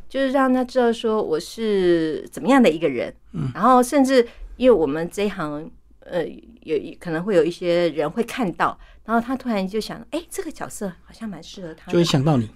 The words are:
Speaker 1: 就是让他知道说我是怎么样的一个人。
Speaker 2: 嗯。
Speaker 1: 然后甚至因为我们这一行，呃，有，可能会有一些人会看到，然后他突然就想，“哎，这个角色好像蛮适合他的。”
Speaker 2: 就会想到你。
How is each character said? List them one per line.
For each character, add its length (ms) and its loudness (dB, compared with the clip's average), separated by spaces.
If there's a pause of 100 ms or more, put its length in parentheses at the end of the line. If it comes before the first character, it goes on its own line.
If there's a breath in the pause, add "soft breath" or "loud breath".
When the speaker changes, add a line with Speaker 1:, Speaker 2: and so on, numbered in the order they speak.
Speaker 1:
就 120 -4
是 100 2
让 220 2
他 120 2
知 140 -2
道 140 4
说 280 -2
我 200 -2
是 920 0
怎 100 -12
么 80 -2
样 140 6
的 80 6
一 80 -2
个 100 0
人。 240 -4 (200)
Speaker 2:
嗯。 200 -4
Speaker 1:
然 120 -4
后 180 6
甚 220 4
至 200 6 (320 loud breath)
因 140 6
为 0 -
我 160 6
们 240 -4
这 140 -2
一 40 0
行， 400 -6 (300)
呃， 260 -4 (380)
有， 160 -2 (220)
可 100 -10
能 100 -2
会 140 -2
有 100 6
一 60 0
些 380 0
人 200 -2
会 140 -4
看 300 -4
到， 260 -2 (260 soft breath)
然 80 -6
后 80 2
他 140 -6
突 140 -8
然 180 -2
就 140 -4
想 200 -10 (120)
，“哎， 180 -6
这 140 -8
个 80 -10
角 160 -10
色 200 -10 (140)
好 100 -20
像 160 -14
蛮 140 -14
适 240 -16
合 80 -14
他 120 -20
的。” 60 -16
Speaker 2:
就 60 4
会 60 6
想 200 2
到 120 4
你。 200 2